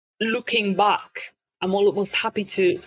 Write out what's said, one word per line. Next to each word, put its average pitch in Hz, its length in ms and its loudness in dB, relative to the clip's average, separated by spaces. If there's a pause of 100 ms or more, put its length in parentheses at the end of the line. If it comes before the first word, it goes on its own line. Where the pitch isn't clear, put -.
(200)
looking 226 540 -2
back, - 580 -2 (300)
I'm 190 120 0
almost 202 400 2
happy 214 300 -2
to 180 420 0